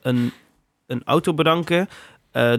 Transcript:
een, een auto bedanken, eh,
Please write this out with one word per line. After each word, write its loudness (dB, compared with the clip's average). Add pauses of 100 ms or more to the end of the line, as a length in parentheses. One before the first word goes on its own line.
een, -2 (560)
een -8
auto 0
bedanken, 0 (420)
eh, 2